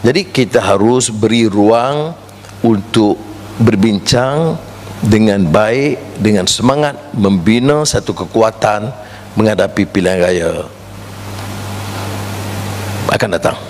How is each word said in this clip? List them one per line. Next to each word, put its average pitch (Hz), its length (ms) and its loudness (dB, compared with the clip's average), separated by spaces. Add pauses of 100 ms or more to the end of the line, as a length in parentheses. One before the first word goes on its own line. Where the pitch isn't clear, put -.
Jadi 147 320 0
kita 117 320 2
harus 110 480 2
beri 110 320 2
ruang 117 720 2 (480)
untuk 107 560 2 (400)
berbincang 143 960 2 (480)
dengan 107 400 4
baik, 107 800 0
dengan 101 240 4
semangat 139 480 0 (160)
membina 113 720 2
satu 101 320 -2
kekuatan 107 720 0 (480)
menghadapi 101 480 2
pilihan 92 400 0
raya 87 260 0 (2500)
akan 113 240 0
datang. - 200 -2 (140)